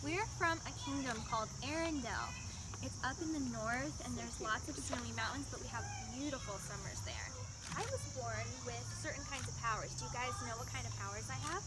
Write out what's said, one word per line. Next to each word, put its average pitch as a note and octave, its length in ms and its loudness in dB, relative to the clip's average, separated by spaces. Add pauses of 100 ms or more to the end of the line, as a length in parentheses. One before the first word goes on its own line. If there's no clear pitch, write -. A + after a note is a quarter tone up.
We're F4+ 340 4
from E4+ 240 6
a C#4 120 -4 (120)
kingdom C4+ 320 2 (120)
called A3 200 2 (160)
Arendelle. C4+ 640 2 (560)
It's - 180 -2
up C4 160 2
in D#4+ 140 2
the D4+ 160 2
north, A#3+ 560 2
and B3 80 0
there's A#3 260 -2
lots A3 300 2
of D4 80 -2
snowy B3 400 0
mountains, B3 320 2
but A#3+ 100 -4
we A3 100 -4
have A3+ 140 -2 (300)
beautiful C4 480 0
summers G3 400 -4
there. G#2+ 260 -2 (480)
I D4+ 140 2
was A4+ 120 2 (120)
born A3+ 320 2 (200)
with A#3+ 200 -2 (160)
certain C#4+ 240 -2
kinds C4 220 -2
of A3+ 100 -2
powers. G#3 400 2
Do A#3 80 -2
you A3 80 -2
guys B3 320 2
know A#3+ 160 0
what B3+ 80 -2
kind B3+ 160 -2
of - 120 -2
powers G3+ 360 -2
I - 60 0 (100)
have? F#4 180 2